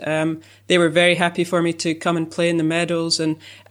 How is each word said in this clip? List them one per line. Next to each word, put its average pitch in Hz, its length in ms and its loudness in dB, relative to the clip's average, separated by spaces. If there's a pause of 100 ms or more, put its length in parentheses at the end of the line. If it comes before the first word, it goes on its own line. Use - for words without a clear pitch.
Um, 156 380 -4 (260)
they 180 120 4
were 170 100 6
very 175 260 4
happy 175 300 0
for 170 180 0
me 170 120 0
to 165 200 -4
come 170 220 -2
and 160 140 -2
play 170 180 -2
in 170 80 0
the 160 80 0
Meadows, 165 560 -2
and 156 160 -2 (340)